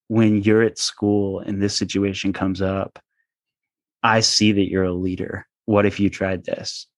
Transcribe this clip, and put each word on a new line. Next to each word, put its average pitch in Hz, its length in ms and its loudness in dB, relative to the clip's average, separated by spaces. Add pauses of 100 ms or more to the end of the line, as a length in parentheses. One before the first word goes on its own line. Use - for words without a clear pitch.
when 107 340 4
you're 110 200 4
at 110 140 0
school 101 640 -2
and 98 220 -4
this 101 120 0
situation 98 600 -2
comes 95 260 -4
up, 95 380 -4 (1040)
I 113 180 4
see 107 320 2
that 98 160 2
you're 92 160 0
a 90 80 0
leader. 92 540 -6 (180)
What 104 220 4
if 98 120 -2
you 101 120 2
tried 95 340 -4
this?" - 420 -8 (120)